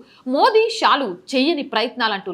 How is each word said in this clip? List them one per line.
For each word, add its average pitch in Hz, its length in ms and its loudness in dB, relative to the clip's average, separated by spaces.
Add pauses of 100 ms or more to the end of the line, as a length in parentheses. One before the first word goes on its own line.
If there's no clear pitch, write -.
(360)
మోదీ 440 280 4 (160)
షాలు 247 280 2 (240)
చెయ్యని 277 320 0 (100)
ప్రయత్నాలంటూ 220 600 -4